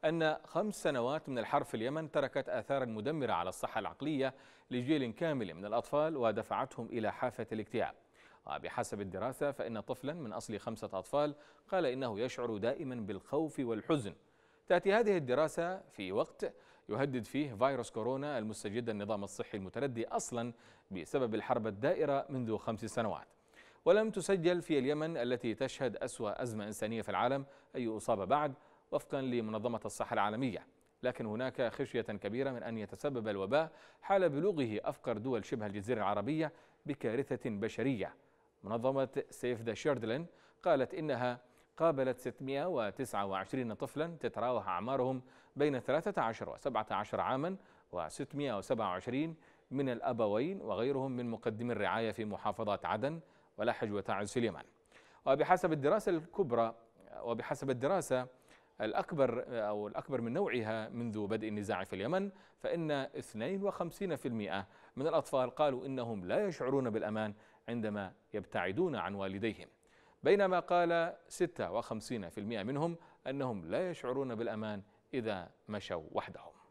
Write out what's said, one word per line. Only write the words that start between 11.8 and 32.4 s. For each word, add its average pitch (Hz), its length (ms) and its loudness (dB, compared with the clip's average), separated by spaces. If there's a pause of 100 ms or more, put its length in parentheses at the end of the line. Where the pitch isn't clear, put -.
إنه 123 340 0
يشعر 120 380 -2
دائمًا 127 380 0
بالخوف 120 640 -2
والحزن. 117 540 0 (540)
تأتي 185 260 6
هذه 208 240 6
الدراسة 156 640 2 (100)
في 92 200 -4
وقت - 420 0 (360)
يهدد 127 360 0
فيه 139 280 -2
فيروس 123 380 2
كورونا 135 460 -2
المستجد 110 520 -2
النظام 104 340 -2
الصحي - 340 -6
المتردي 113 500 -4
أصلًا 120 460 -2 (380)
بسبب 110 440 0
الحرب 113 320 2
الدائرة 139 640 2
منذ 120 280 -2
خمس 113 280 -4
سنوات. 104 420 -2 (580)
ولم 214 240 8
تسجل 180 520 2
في 151 180 4
اليمن، 151 380 0
التي 120 380 0
تشهد 127 400 -2
أسوأ 117 480 -2
أزمة 107 240 -4
إنسانية 110 340 -2
في 104 80 -6
العالم، 123 360 2 (300)
أي 123 120 -2
إصابة 107 380 0
بعد، 143 280 2 (380)
وفقًا 139 300 -2
لمنظمة 113 640 0
الصحة 110 280 -4
العالمية، 107 540 0 (360)
لكن 123 220 0
هناك 117 480 0
خشية 123 280 -2
كبيرة 110 500 -2